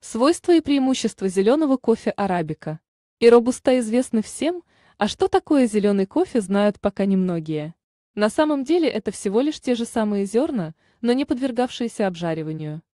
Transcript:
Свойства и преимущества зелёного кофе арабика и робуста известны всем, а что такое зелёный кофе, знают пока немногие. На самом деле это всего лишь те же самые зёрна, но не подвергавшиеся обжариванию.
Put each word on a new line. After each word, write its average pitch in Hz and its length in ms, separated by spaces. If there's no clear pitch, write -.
Свойства 320 560
и 320 40
преимущества 262 680
зелёного 254 480
кофе 226 340
арабика 170 680
и 233 100
робуста 240 480
известны 233 440
всем, 339 420
а 208 80
что 381 220
такое 285 400
зелёный 202 380
кофе, 294 340
знают 202 400
пока 202 240
немногие. 170 720
На 208 120
самом 294 360
деле 320 240
это 220 240
всего 208 280
лишь 302 200
те 247 160
же 233 80
самые 208 400
зёрна, 220 500
но 233 120
не 269 120
подвергавшиеся 247 840
обжариванию. 156 760